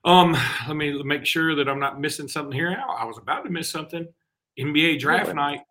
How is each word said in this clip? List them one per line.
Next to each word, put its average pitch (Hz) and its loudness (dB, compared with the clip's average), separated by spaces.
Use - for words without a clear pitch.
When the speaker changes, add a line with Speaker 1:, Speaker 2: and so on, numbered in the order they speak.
Speaker 1:
Um, 175 8
let 151 -4
me 143 -2
make 143 0
sure 160 0
that 143 2
I'm 139 -2
not 139 -4
missing 147 -4
something 143 -6
here. 165 -2
I, 240 -4
I - -4
was 113 -10
about 143 -4
to - -10
miss 165 -4
something. 165 -8
N 143 -4
B 156 4
A 151 2
draft 165 2
Speaker 2:
What? 92 -4
Speaker 1:
night. 143 -2